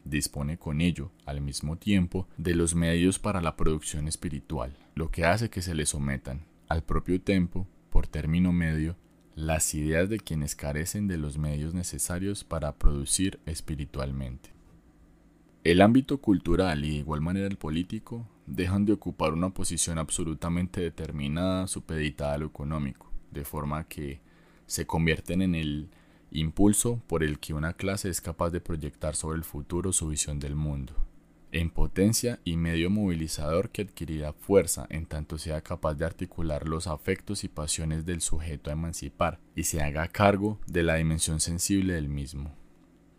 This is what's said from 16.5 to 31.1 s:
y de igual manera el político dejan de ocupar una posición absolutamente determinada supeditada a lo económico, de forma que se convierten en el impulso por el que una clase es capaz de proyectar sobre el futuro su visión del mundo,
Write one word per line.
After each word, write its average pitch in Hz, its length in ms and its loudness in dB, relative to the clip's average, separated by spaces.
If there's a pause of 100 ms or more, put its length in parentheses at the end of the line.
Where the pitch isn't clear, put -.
y 76 60 0
de 76 60 0
igual 73 240 -2
manera 92 260 0
el 98 100 -4
político 107 680 -6 (200)
dejan 95 400 0
de 107 60 4
ocupar 82 400 0
una 85 180 0
posición 85 480 -2
absolutamente 85 800 -2
determinada 82 880 -2
supeditada 76 680 -4
a 73 40 -2
lo 78 80 -4
económico, 73 680 -6 (180)
de 71 140 -8
forma 76 420 -4
que 69 340 -8 (460)
se - 200 -4
convierten 82 560 2
en 92 120 2
el 78 360 -4 (400)
impulso 104 760 2
por 80 160 0
el 76 160 0
que - 160 -8
una 78 180 -2
clase 95 360 -4
es 85 120 -4
capaz 85 300 -2
de 85 100 -2
proyectar 76 540 -6
sobre 80 240 -4
el 80 60 -4
futuro 87 480 -4
su - 160 0
visión 73 300 -2
del 71 160 -6
mundo, 73 400 -4 (580)